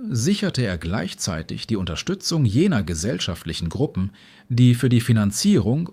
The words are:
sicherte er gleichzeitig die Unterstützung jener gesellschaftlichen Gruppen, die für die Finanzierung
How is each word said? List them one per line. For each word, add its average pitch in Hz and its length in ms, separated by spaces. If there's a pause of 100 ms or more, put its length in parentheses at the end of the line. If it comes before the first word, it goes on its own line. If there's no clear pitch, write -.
(100)
sicherte 156 520
er 95 160
gleichzeitig 85 880
die 110 80
Unterstützung 131 720
jener 120 400
gesellschaftlichen 82 840
Gruppen, 98 420 (380)
die 123 260
für 120 140
die 120 120
Finanzierung 117 920